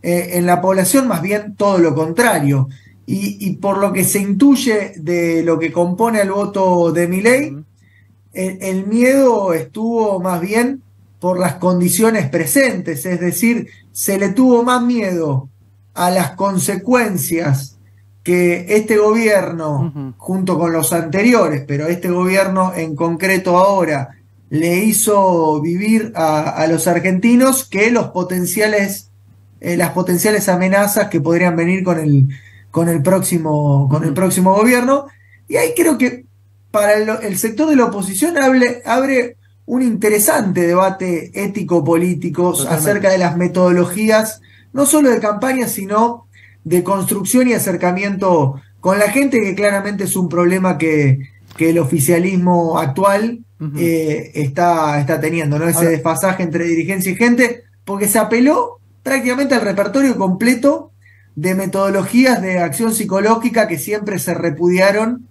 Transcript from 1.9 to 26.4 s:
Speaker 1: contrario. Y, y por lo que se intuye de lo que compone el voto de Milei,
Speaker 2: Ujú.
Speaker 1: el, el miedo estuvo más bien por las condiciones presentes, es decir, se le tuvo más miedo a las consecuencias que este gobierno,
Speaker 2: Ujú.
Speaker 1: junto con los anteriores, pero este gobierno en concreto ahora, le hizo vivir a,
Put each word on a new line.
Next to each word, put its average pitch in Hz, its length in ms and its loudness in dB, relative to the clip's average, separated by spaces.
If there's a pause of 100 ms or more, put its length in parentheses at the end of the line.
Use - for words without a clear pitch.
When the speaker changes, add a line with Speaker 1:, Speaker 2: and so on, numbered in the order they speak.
Speaker 1:
contrario. 160 720 0 (380)
Y, 202 340 -6
y 170 180 -4
por 196 200 -2
lo 196 160 0
que 185 120 0
se - 140 -2
intuye 208 800 2
de 165 460 0
lo 165 160 0
que 160 120 -4
compone 185 500 0
el 190 100 0
voto 190 600 0
de 170 160 0
Milei, 233 460 2
Speaker 2:
Ujú. 147 100 -14 (680)
Speaker 1:
el, 185 280 -6
el 190 260 -4
miedo 240 680 2
estuvo 214 680 -2
más 180 220 -4
bien 233 400 -2 (380)
por 180 200 -2
las 180 160 -2
condiciones 185 760 0
presentes, 175 760 -2
es 180 160 -2
decir, 202 460 -2 (260)
se 196 260 -4
le 196 100 0
tuvo 240 340 4
más 247 180 0
miedo 180 680 -2 (460)
a 180 180 -2
las 180 200 0
consecuencias 190 1500 -2 (460)
que 175 420 0 (100)
este 214 220 2
gobierno, 175 960 0
Speaker 2:
Ujú. 135 240 -10
Speaker 1:
junto 185 420 -4
con 170 140 -2
los 160 180 -2
anteriores, 175 760 0
pero 147 200 -4
este 175 220 -4
gobierno 185 680 0
en 160 200 -6
concreto 180 640 0
ahora, 175 600 0 (320)
le 170 340 0
hizo 185 800 2
vivir 202 540 0
a, 156 340 0